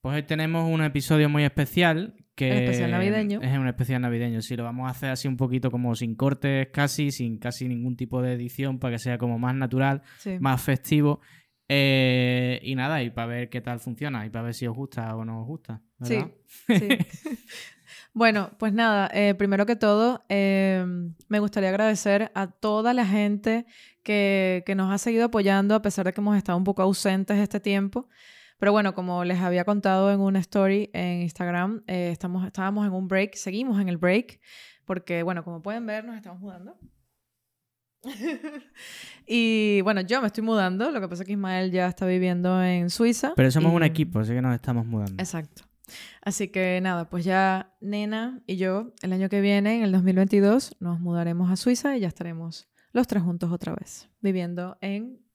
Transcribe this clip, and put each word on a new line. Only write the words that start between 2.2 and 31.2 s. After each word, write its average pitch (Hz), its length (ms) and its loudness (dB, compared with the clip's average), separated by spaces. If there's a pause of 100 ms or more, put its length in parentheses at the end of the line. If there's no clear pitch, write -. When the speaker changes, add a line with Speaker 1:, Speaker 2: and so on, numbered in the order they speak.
Speaker 1:
que 131 160 0
Speaker 2:
Un 127 80 4
especial 123 320 0
navideño. 208 500 0
Speaker 1:
es 131 160 0
un 131 100 0
especial 123 340 -2
navideño, 117 400 -2
sí, 123 140 -8
lo 117 80 -6
vamos 123 240 -8
a 127 40 -6
hacer 131 180 -6
así 131 180 -4
un 131 80 -2
poquito 127 360 0
como 123 240 -2
sin 113 200 -6
cortes, 135 560 0
casi, 143 400 0
sin 117 260 -6
casi 120 300 -8
ningún 123 300 -4
tipo 123 240 -4
de 127 120 -2
edición, 123 460 -4
para 123 140 -4
que 113 60 -4
sea 123 180 -4
como 120 220 -2
más 127 160 0
natural, 135 480 0 (160)
Speaker 2:
Sí. 185 200 -8
Speaker 1:
más 135 220 0
festivo. 147 580 2 (520)
Eh, 127 920 2
y 135 120 -4
nada, 135 280 -2
y 120 80 -4
pa' 117 140 -6
ver 120 240 -6
qué 123 100 -8
tal 120 220 -8
funciona, 123 440 -8
y 110 40 -10
pa' 117 120 -8
ver 120 120 -6
si 120 140 -6
os 113 80 -4
gusta 120 420 -8
o 113 80 -8
no 113 160 -8
os 113 60 -10
gusta, 127 340 -12 (160)
¿verdad? 120 340 -2 (360)
Speaker 2:
Sí, 226 120 4
sí. 208 80 0
<laughs> - 640 -4 (640)
Bueno, 214 460 2
pues 214 160 0
nada, 214 400 2
eh, 202 220 4
primero 196 320 2
que 233 80 0
todo, 220 540 2
eh, 196 540 2 (440)
me 208 120 0
gustaría 208 300 0
agradecer 208 640 2
a 190 140 -2
toda 220 460 0
la 240 120 2
gente 208 600 0 (380)
que, 196 640 2
que 196 100 -2
nos 190 160 0
ha 202 60 0
seguido 233 280 2
apoyando 202 500 4
a 214 80 2
pesar 196 240 -2
de 185 60 -2
que - 80 -6
hemos 208 140 2
estado 185 220 0
un 185 60 0
poco 196 180 0
ausentes 190 560 2
este 202 220 0
tiempo. 196 500 -2 (480)
Pero 202 140 4
bueno, 202 240 2
como 180 300 -2
les 180 140 0
había 180 240 2
contado 196 480 4
en 196 80 2
una 196 200 4
story 196 540 2
en 175 280 -4